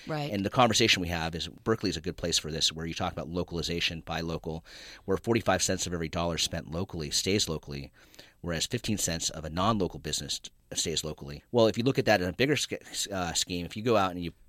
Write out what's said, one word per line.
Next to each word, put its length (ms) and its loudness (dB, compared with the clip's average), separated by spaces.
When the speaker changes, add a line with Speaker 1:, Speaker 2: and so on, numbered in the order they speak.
Speaker 1:
Right. 240 -4
Speaker 2:
And 140 0
the 60 0
conversation 500 6
we 80 -4
have 260 -2
is 140 -6
Berkeley 240 2
is 80 -2
a 60 -8
good 160 -6
place 200 0
for 140 -4
this, 200 2
where 120 -6
you 80 -4
talk 200 -2
about 160 -6
localization, 760 -2
buy 160 -4
local, 460 -6
where 100 2
forty-five 460 2
cents 240 0
of 80 -4
every 140 -2
dollar 280 -2
spent 340 -4
locally 400 -4
stays 380 2
locally, 420 -6
whereas 240 -2
fifteen 320 -2
cents 320 0
of 160 -10
a 40 -6
non-local 480 2
business 420 -4
t-, 100 -16
stays 300 -2
locally. 380 -10
Well, 160 8
if 100 0
you 60 0
look 140 2
at 60 2
that 160 6
in 80 0
a 60 -2
bigger 220 4
sca-, 340 -4
s-, 200 -6
uh, 220 -2
scheme, 320 -2
if 140 -8
you 40 -8
go 140 4
out 140 4
and 120 -6
you 100 -4